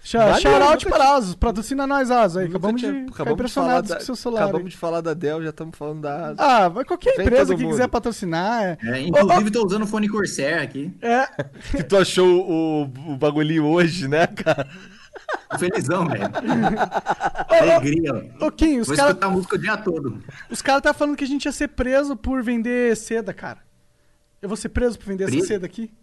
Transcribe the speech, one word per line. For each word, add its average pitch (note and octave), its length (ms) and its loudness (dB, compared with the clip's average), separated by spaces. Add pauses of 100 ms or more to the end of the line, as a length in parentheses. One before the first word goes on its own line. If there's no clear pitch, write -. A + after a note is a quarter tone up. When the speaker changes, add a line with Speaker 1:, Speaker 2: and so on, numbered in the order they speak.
Speaker 1:
Xa-, - 180 -2
Speaker 2:
Maneiro, G3+ 200 6
Speaker 1:
shout C#4 220 6
out D4 240 6
Speaker 2:
nunca F4+ 100 2
Speaker 1:
para D4+ 80 6
Speaker 2:
tinha C#4 140 8
Speaker 1:
Asus, F#3 160 -2
patrocina A#3 520 -2
nós, C4+ 240 0
Asus, A3 280 4
aí. F#3+ 80 0
Speaker 2:
Nunca E3+ 100 -4
Speaker 1:
Acabamos G#3+ 240 0
Speaker 2:
tinha, C4+ 120 -4
Speaker 1:
de C#4 80 -4
ficar C4 120 -12
Speaker 2:
acabamos A#3 340 -2
de A#3+ 60 -6
falar C4+ 140 0
Speaker 1:
impressionados B3 240 2
Speaker 2:
da, E3 60 -2
Speaker 1:
com - 60 -10
o - 40 -10
seu B3+ 100 -6
celular, A3+ 280 -2
Speaker 2:
acabamos F#3+ 200 -2
Speaker 1:
hein? F#3 60 -10
Speaker 2:
de - 80 -18
falar E3+ 240 -2
da E3 100 -2
Dell, D#3 300 -4
já D#3 100 -6
tamo D#3+ 240 -12
falando D3+ 240 -10
da D3 280 -8
Asus. - 120 -10
Speaker 1:
Ah, A#3+ 300 4
vai A3+ 160 -6
qualquer F#4 280 0
Speaker 2:
Vem G3 120 0
Speaker 1:
empresa B3+ 220 4
Speaker 2:
todo F#4 100 0
Speaker 1:
que - 40 -2
Speaker 2:
mundo. D#3+ 100 -2
Speaker 1:
quiser A#3+ 160 0
patrocinar, G#3+ 760 -2
é. F3 180 -4
Speaker 3:
É, A2+ 100 -6
Speaker 1:
Ô, B2+ 40 -4
Speaker 3:
inclusive, G3+ 540 4
Speaker 1:
ô. - 20 -4
Speaker 3:
tô A3+ 140 2
usando G#3 160 0
o G#3+ 40 -4
fone G#3+ 220 -2
Corsair E3 540 -2
aqui. C#3 400 -8
Speaker 1:
É. A#3+ 260 2 (240)
Speaker 2:
<laughs> - 240 -6
Que F3+ 80 -2
tu G3 140 4
achou F#3 280 4
o, D#3+ 560 2 (300)
o C#3 60 -6
bagulhinho D3+ 480 2
hoje, E3 420 2
né, D#3 200 2
cara? - 380 -2 (920)
Speaker 3:
Felizão, F3 500 -2
velho. - 160 -4
Speaker 1:
<laughs> G#3+ 1300 -2
Ô, - 40 4
ô, D#5+ 160 6
Speaker 3:
Alegria, D4 600 2 (100)
ó. D#4 60 -2
Speaker 1:
ô, D4+ 40 0
Kim, D4+ 280 2
os A3+ 100 -2
Speaker 3:
Vou C#3+ 80 0
Speaker 1:
cara C#4+ 140 4
Speaker 3:
escutar G3 180 0
música F#3+ 280 -2
o - 20 -2
dia G#3 180 -2
todo. E3 460 -6 (280)
Speaker 1:
Os - 120 -10
caras C4+ 180 4
tá D4 140 2
falando D4 220 -2
que C#4+ 80 -4
a B3+ 40 -4
gente C#4 160 -2
ia D4 80 -2
ser D4 160 -4
preso C4+ 480 0
por C4 260 -2
vender A#3+ 540 0
seda, G#3+ 380 -6
cara. C3+ 240 -14 (840)
Eu G3 80 -10
vou G#3+ 80 -4
ser G#3+ 140 -10
preso A#3+ 280 0
por - 80 -20
vender G3 180 -4
essa F#3+ 80 -2
Speaker 3:
Preso? F3+ 160 0
Speaker 1:
seda G3 180 -4
aqui? A3+ 260 -12 (100)